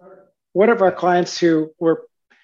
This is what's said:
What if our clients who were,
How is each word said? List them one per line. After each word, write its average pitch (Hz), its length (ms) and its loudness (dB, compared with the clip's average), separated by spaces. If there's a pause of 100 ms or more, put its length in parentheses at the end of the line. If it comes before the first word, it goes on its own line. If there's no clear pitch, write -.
(540)
What 208 160 2
if 220 100 0
our 185 120 2
clients 180 460 -2
who 156 400 0
were, 165 280 -2 (380)